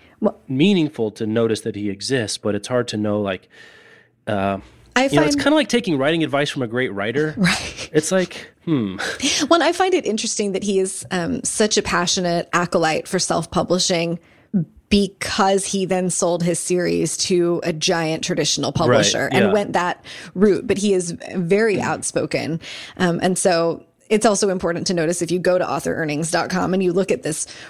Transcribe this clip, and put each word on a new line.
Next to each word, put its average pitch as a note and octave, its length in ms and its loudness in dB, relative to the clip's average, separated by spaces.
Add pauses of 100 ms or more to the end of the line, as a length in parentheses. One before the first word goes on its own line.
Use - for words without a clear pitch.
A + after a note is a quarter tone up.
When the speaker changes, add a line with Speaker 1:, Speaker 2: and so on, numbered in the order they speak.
(200)
Speaker 1:
Well - 280 0
Speaker 2:
meaningful D3 640 2
to A2 160 -6
notice A2+ 340 0
that G#2+ 140 -6
he G#2 160 -4
exists, A2 480 -2
but G#2 160 -2
it's G2+ 120 -6
hard B2 220 0
to A#2 80 -4
know, G#2 240 0
like, F#2+ 260 -4 (800)
uh, G2 320 -2 (380)
Speaker 1:
I B3+ 100 4
Speaker 2:
you C#4 100 0
know, D4 100 6
it's D4 100 2
Speaker 1:
find C#4+ 80 -2
Speaker 2:
kinda D4 120 4
like C#4+ 140 2
taking G3 280 0
writing D#3 280 2
advice C#3+ 240 0
from C#3+ 140 -4
a A#2 40 -4
great A#2+ 260 -2
writer. A#2+ 420 -2
Speaker 1:
<laughs> - 20 -10
Right. - 560 -2
Speaker 2:
It's D#3 180 2
like, F#3 400 -2 (140)
hmm. A2+ 320 0 (520)
Speaker 1:
Well, E4 140 4
I D#4+ 80 2
find F#4 220 0
it E4+ 120 2
interesting G#3+ 460 -2
that F#3+ 120 -4
he G3 160 0
is, F#3+ 320 -4
um, E3+ 320 -2
such - 340 0
a G#3 40 2
passionate F3 720 0
acolyte E3 560 0
for F#3 100 -2
self-publishing E3+ 1040 0 (720)
because G3 760 2
he F#3+ 200 -2
then F#3 240 0
sold F3 340 0
his E3+ 160 0
series E3+ 580 0
to F3 460 2
a E3+ 80 -2
giant D#3+ 520 -2
traditional D#3+ 480 -2
Speaker 2:
Right, - 40 -2
Speaker 1:
publisher G#2+ 560 2
and A#2+ 140 4
Speaker 2:
yeah. - 80 4
Speaker 1:
went - 200 0
that F3 300 0 (300)
route. F#3 340 4
But G3 120 0
he G3+ 140 2
is F3 180 0 (240)
very G3 400 2
Speaker 2:
Mm-hmm. - 140 -2
Speaker 1:
outspoken. D3+ 680 -2 (380)
Um, F3 240 2
and F#3 160 2
so E3+ 480 0 (240)
it's G#3 160 2
also G3+ 240 4
important F3 380 -2
to F#3+ 60 -2
notice E3+ 280 0
if E3 100 -4
you F3+ 80 0
go F3+ 200 2
to E3 100 -2
author E3 260 -2
earnings D#3 360 -4
dot E3+ 180 0
com F3+ 240 -2
and F#3+ 100 2
you F3+ 80 2
look F#3 200 2
at - 100 -2
this - 240 -6 (240)